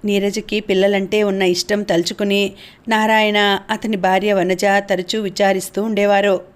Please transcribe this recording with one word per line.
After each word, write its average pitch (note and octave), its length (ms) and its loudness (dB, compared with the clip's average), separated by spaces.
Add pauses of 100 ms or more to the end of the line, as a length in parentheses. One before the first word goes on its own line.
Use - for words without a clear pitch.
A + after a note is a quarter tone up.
నీరజకి G3+ 500 -2 (100)
పిల్లలంటే G3 520 0 (100)
ఉన్న F#3+ 140 -2 (100)
ఇష్టం G3+ 260 -2 (100)
తలుచుకుని G3 520 0 (500)
నారాయణ, G#3+ 480 2 (340)
అతని G#3+ 300 -4
భార్య F#3+ 360 2
వనజ F3+ 260 0 (240)
తరచూ F#3 280 -2 (100)
విచారిస్తూ F#3+ 600 -2
ఉండేవారు. G3+ 480 2 (200)